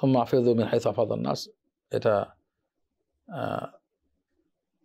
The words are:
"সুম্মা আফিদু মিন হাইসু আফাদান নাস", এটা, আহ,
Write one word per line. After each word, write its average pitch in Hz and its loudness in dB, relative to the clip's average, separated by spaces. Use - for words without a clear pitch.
"সুম্মা 131 4
আফিদু 120 2
মিন 113 2
হাইসু 117 0
আফাদান 110 -2
নাস", - -4
এটা, 107 -2
আহ, 82 -8